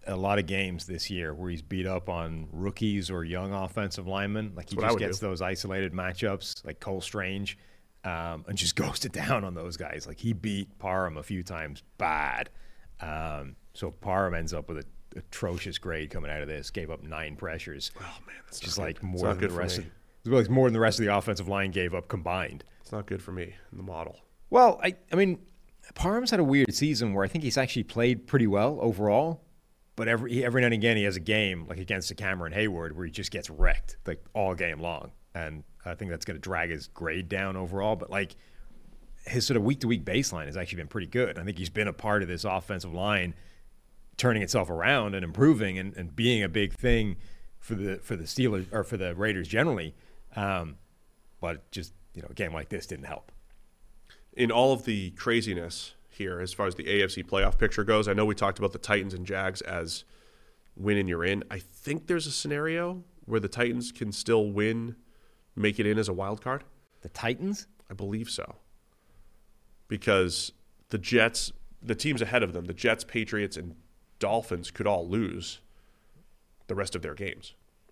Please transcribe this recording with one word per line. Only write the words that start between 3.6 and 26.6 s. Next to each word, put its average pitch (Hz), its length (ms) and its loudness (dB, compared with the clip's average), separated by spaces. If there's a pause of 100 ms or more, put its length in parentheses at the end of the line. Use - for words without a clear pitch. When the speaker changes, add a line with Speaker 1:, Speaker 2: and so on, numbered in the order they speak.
Speaker 1:
linemen. 101 480 -2
Like, 85 140 -12
he 101 60 -8
Speaker 2:
That's 92 60 -2
what - 20 0
I 107 40 2
Speaker 1:
just 117 80 4
Speaker 2:
would 107 100 0
Speaker 1:
gets 95 140 -2
Speaker 2:
do. 107 80 -2
Speaker 1:
those 92 160 -2
isolated 95 500 -2
matchups, 92 720 -4
like 78 140 -10
Cole 95 220 -6
Strange, 98 540 -4 (480)
um, 85 440 -6
and 98 100 -6
just 87 180 0
<laughs> - 20 -14
goes - 240 0
to - 80 -4
town 123 340 0
on 92 100 -6
those 85 240 -8
guys. 76 300 -8
Like, 78 100 -12
he 113 160 0
beat 101 460 -4
Parham 92 380 0
a 73 60 -8
few 92 200 -6
times 80 400 -10 (160)
bad. 76 500 0 (500)
Um, 76 580 -6 (180)
so 82 160 -6
Parham 95 420 0
ends 82 220 -2
up 76 120 -6
with 80 120 -8
an 69 60 -10 (300)
atrocious 87 640 -6
grade 78 320 -6
coming 73 220 -4
out 76 100 -6
of 71 60 -8
this. 73 240 -8
Gave 80 180 -6
up 80 140 -10
nine 78 320 -8
pressures. 80 560 -8 (100)
Speaker 2:
Oh, - 240 -14
man, - 120 -18 (100)
that's - 120 -14
Speaker 1:
Just, 87 200 -4
Speaker 2:
not 90 60 -2
Speaker 1:
like, 82 140 -4
Speaker 2:
good. 98 80 -6
It's 90 140 -2
Speaker 1:
more 98 60 2
Speaker 2:
not 107 60 4
Speaker 1:
than 90 60 -4
Speaker 2:
good 98 120 2
Speaker 1:
the - 20 -6
Speaker 2:
for 87 60 -4
Speaker 1:
rest 90 180 0
Speaker 2:
me. 87 80 -6 (400)
Speaker 1:
of, 113 60 0
well, 131 80 8
it's 101 100 6
more 131 160 8
than 120 80 6
the 113 60 4
rest 110 180 6
of 113 80 4
the 101 100 6
offensive 98 320 0
line 98 220 2
gave 90 240 0
up 90 140 -4
combined. 87 560 -4 (180)
Speaker 2:
It's - 100 -20
not 104 140 -6
good 92 160 -6
for 90 100 -12
me 90 220 -8 (180)
in - 60 -14
the 107 60 -12
model. 82 340 -10 (340)
Speaker 1:
Well, 240 320 10
I, 185 120 2 (160)
I 165 40 2
mean, 185 240 6 (560)
Parham's 214 340 2
had 214 100 4
a 170 40 6
weird 135 300 6